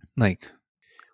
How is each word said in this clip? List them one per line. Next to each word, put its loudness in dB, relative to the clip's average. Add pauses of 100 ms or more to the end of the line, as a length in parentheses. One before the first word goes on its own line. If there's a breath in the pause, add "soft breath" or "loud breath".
(160)
like, -2 (680 soft breath)